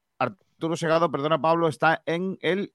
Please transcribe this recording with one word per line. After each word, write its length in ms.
Arturo 580
Segado, 360
perdona, 300
Pablo, 280
está 360
en 360
el 340